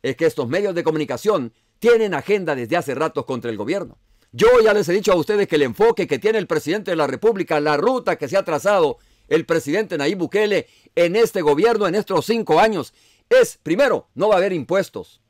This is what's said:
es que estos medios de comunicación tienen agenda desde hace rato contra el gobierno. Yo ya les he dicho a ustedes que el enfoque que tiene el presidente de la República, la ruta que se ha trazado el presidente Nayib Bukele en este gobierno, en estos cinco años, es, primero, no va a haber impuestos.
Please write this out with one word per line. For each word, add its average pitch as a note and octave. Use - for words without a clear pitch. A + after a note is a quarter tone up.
es B2+
que E3
estos C#3
medios F#3
de E3+
comunicación D3+
tienen A3
agenda E3
desde B2
hace C#3
rato C#3+
contra A#2+
el A2
gobierno. D3
Yo D#3
ya G#3+
les G3+
he F3
dicho G3+
a F3+
ustedes G3
que E3+
el D3
enfoque F#3
que C3+
tiene A3
el F#3+
presidente E3+
de E3
la D3+
República, F#3+
la D3
ruta A#3
que C#3+
se E3+
ha F#3+
trazado E3
el D#3+
presidente E3+
Nayib D#3+
Bukele F#3+
en E3+
este A3
gobierno, G3
en E3+
estos F#3+
cinco G3+
años, G3+
es, -
primero, G3
no F#3+
va G3+
a -
haber F#3
impuestos. D#3+